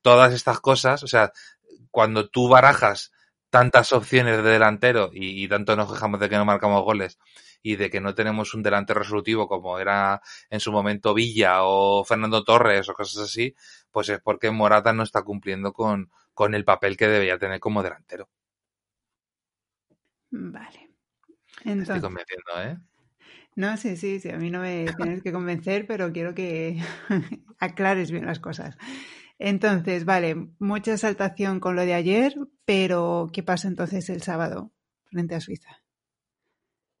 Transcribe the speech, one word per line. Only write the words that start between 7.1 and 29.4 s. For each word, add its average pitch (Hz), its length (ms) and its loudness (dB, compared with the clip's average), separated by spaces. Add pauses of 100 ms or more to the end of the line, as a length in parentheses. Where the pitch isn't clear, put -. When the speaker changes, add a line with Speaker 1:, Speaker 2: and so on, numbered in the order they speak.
Speaker 1:
y 107 140 -4
de 98 120 -2
que 95 120 -4
no 98 140 -4
tenemos 107 400 -2
un 110 100 -8
delantero 101 360 0
resolutivo 104 480 -2
como 90 300 -6
era 98 420 0 (300)
en 107 80 -6
su 107 140 -6
momento 104 420 0
Villa 107 480 2
o 98 420 4
Fernando 110 380 0
Torres 107 460 4
o 95 60 -8
cosas 104 300 -8
así, 117 300 -6 (380)
pues 104 160 -4
es 104 120 -4
porque 110 300 -2
Morata 107 420 2
no 110 120 0
está 104 180 -2
cumpliendo 98 500 -8
con, 104 380 -2 (240)
con 104 200 -2
el 104 100 -4
papel 98 320 0
que 110 100 2
debería 98 320 2
tener 95 220 -6
como 104 240 -2
delantero. 95 440 -12 (2000)
Speaker 2:
Vale. - 600 -16 (720)
Speaker 1:
Te - 80 -8
Speaker 2:
Entonces 196 240 -4
Speaker 1:
estoy 180 60 -4
convenciendo, 90 500 -12 (100)
¿eh? 139 180 -8 (760)
Speaker 2:
No, 208 200 -4
sí, 208 200 -6
sí, 196 220 -6
sí, 185 120 -12
a - 60 -10
mí 165 140 -6
no 180 120 -8
me 180 220 -6 (120)
tienes 175 260 -6
que 180 100 -8
convencer, 180 540 -6
pero 190 260 -6
quiero 170 220 -8
que 165 480 -6 (260)
<laughs> - 380 -4 (140)
aclares 185 500 -2
bien 170 160 -8
las 160 140 -8
cosas. - 360 -12 (640)
Entonces, 190 640 -2